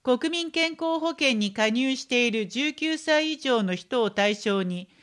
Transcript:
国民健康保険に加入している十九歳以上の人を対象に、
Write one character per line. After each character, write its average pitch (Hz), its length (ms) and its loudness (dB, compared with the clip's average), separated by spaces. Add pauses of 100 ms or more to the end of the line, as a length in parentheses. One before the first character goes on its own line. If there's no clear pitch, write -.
国 262 300 2
民 339 180 -2
健 330 220 0
康 330 260 0
保 320 120 0
険 277 240 2
に 208 180 0
加 214 180 2
入 262 240 0
し 254 120 -8
て 240 200 2
い 233 60 0
る 214 160 -2
十 294 240 -2
九 311 260 -2
歳 311 340 2
以 302 60 -8
上 247 240 2
の 185 140 0
人 240 260 -2
を 202 80 0
対 208 240 2
象 202 300 0
に、 180 240 -6 (140)